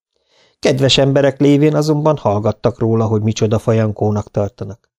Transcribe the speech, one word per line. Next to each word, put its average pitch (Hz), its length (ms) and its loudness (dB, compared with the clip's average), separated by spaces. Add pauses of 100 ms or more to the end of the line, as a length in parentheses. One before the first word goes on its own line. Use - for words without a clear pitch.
(600)
Kedves 135 380 0
emberek 139 420 2
lévén 143 360 2
azonban 151 420 0
hallgattak 107 640 -2
róla, 113 260 0
hogy 107 160 -2
micsoda 110 380 -2
fajankónak 107 720 -2
tartanak. 101 680 -8